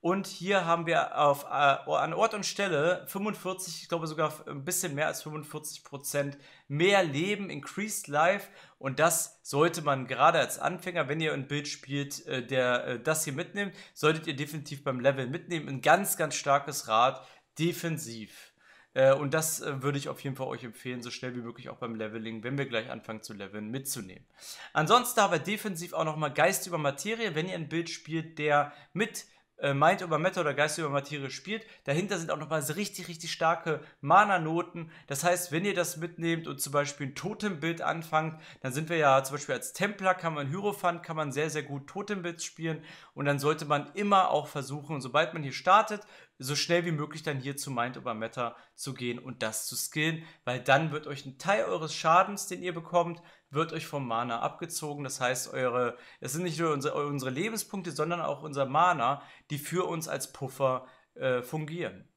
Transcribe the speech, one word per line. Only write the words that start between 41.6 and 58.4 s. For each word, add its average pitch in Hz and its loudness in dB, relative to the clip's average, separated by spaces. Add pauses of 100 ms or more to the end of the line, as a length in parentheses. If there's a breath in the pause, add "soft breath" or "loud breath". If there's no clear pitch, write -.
gut 143 -8
Totembild 185 -6
spielen 160 -6 (300 loud breath)
und 143 -2
dann 143 2
sollte 151 0
man 147 0
immer 202 4
auch 143 2
versuchen, 139 -6
sobald 147 2
man 165 -6
hier 135 -6
startet, 208 4 (360 loud breath)
so 135 -2
schnell 170 2
wie 175 0
möglich 151 -4
dann 143 -2
hier 139 -6
zu - -6
Mind 123 -2
over 127 -4
Matter 117 -4 (180 loud breath)
zu 135 -10
gehen 120 -4
und - -8
das 110 -4
zu 120 -8
skillen, 156 -2 (220 loud breath)
weil 123 -2
dann 147 6
wird 151 -6
euch 139 -10
ein 135 -14
Teil 208 2
eures 160 -2
Schadens, 196 4
den 175 -8
ihr 180 -4
bekommt, 170 0 (300 loud breath)
wird 156 -2
euch 160 -6
vom 135 -4
Mana 117 0
abgezogen. 147 -6
Das 127 -6
heißt, 127 0
eure, 123 0 (220 loud breath)
es 135 -6
sind 165 -2
nicht 160 -2
nur 165 2
unsere, 143 0
unsere 139 -2
Lebenspunkte, 190 -4
sondern 160 -2
auch 143 -2